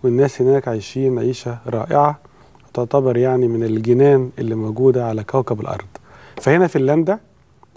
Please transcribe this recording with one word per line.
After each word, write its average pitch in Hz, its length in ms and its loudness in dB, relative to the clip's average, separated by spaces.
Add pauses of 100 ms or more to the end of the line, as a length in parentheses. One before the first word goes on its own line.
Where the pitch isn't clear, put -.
والناس 131 380 0
هناك 131 260 2
عايشين 123 520 -4
عيشة 120 380 -6 (100)
رائعة، 143 520 -2 (480)
وتعتبر 123 500 -2
يعني 127 300 2
من 117 160 -2
الجنان 123 760 2
اللي 113 160 -4
موجودة 120 520 0
على 110 160 -4
كوكب 113 380 -4
الأرض. - 260 -10 (540)
فهنا 170 260 4
فنلندا، 156 520 0 (580)